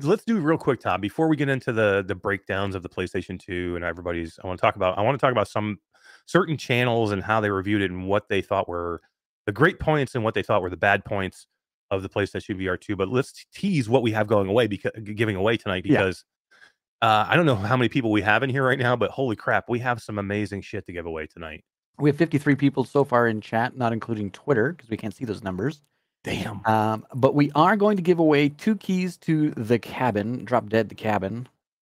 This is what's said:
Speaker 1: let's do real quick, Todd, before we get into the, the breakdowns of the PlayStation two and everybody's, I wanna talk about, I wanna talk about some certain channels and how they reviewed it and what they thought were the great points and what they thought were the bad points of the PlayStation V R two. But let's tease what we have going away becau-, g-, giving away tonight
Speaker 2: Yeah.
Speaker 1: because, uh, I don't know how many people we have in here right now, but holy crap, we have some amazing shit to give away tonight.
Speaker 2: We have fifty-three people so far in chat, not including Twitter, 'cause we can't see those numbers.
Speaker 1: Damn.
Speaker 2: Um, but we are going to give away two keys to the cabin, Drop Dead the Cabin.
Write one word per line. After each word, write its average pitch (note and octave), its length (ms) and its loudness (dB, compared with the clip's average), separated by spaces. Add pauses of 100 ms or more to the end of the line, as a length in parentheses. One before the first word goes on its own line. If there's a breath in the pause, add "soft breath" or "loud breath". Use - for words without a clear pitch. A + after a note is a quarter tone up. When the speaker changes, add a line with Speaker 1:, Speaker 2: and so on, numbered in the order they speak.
Speaker 1:
let's F3 240 0
do A3+ 140 0
real D#3 180 2
quick, - 240 -2
Todd, F#2 200 -2
before B2+ 280 0
we D#3 80 2
get C#3 100 0
into C3 240 -2
the, G#2 340 2
the F#2+ 100 -4
breakdowns G2 600 -4
of F2+ 80 -6
the F2+ 60 -10
PlayStation F#2 500 -6
two F2 360 -6
and F2 100 -6
everybody's, E2+ 580 -6
I - 40 -10
wanna F#2 100 -6
talk G#2+ 180 2
about, F#2 220 0
I G2+ 40 -2
wanna B2+ 160 2
talk C3+ 140 2
about G#2+ 160 2
some G#2 320 -4 (460 soft breath)
certain E3 320 0
channels A#2+ 540 0
and F#2+ 120 -2
how G#2+ 160 0
they G#2 100 0
reviewed G2+ 320 0
it F#2+ 100 -2
and F#2 160 -8
what G2+ 200 0
they G2 140 0
thought F#2+ 260 -2
were F2 340 -6 (440)
the G#2+ 80 -2
great C#3+ 260 2
points D3+ 360 -2
and A#2 80 -2
what A2 100 -2
they G2 100 -2
thought G#2 180 2
were F#2 80 -4
the F2+ 80 -8
bad G2+ 280 2
points F#2+ 420 -6 (440)
of F#2+ 120 -2
the F#2+ 60 -8
PlayStation G2 480 -4
V F#2+ 100 -4
R F2+ 100 -2
two. - 180 -8
But F#2+ 140 -2
let's - 440 -4
tease D#3+ 360 -2
what A2+ 140 4
we A#2 80 0
have G#2+ 160 0
going G2+ 220 2
away A2+ 180 4
becau-, G#2+ 360 -6
g-, G#2 100 -12
giving G#2+ 240 -2
away G#2+ 200 2
tonight F#2 280 -4
Speaker 2:
Yeah. C3 140 4
Speaker 1:
because, F#2+ 260 -2 (760 soft breath)
uh, G#2+ 280 4
I A#2+ 80 4
don't F3 80 4
know C3+ 100 4
how G#2+ 220 0
many B2 100 2
people A2+ 240 0
we G#2+ 100 4
have G#2+ 220 2
in C#3 60 -2
here C3 160 0
right B2+ 120 2
now, B2 200 2
but G#2 140 0
holy B2+ 260 -2
crap, A2 320 0
we A#2+ 100 0
have A#2+ 220 -2
some G#2 180 -8
amazing G2+ 420 -4
shit F#2+ 260 -12
to - 40 -14
give E2+ 140 -8
away D#2+ 200 -8
tonight. D#2+ 380 -16 (340)
Speaker 2:
We D3 120 4
have C#3+ 80 2
fifty-three D#3 380 2
people C3+ 280 2
so C#3 220 0
far A#2+ 220 2
in A2 120 0
chat, A#2 380 -4
not A#2 160 0
including G#2+ 380 -4
Twitter, C3+ 420 0
'cause - 160 -18
we A2 80 -4
can't G#2+ 180 -10
see - 100 -12
those G2+ 160 -6
numbers. G2 400 -4 (440)
Speaker 1:
Damn. G#2 400 -6
Speaker 2:
Um, A2 400 2 (100)
but C3 180 4
we D3 220 2
are F3 220 4
going G#3 180 2
to F#3 80 -2
give E3+ 160 4
away D3 300 4
two G#3 260 -2
keys F#3 440 -2
to D3+ 320 0
the A2+ 280 0
cabin, A2+ 640 -2
Drop A2+ 240 0
Dead G#2+ 220 0
the - 60 -16
Cabin. G#2+ 520 -4 (340)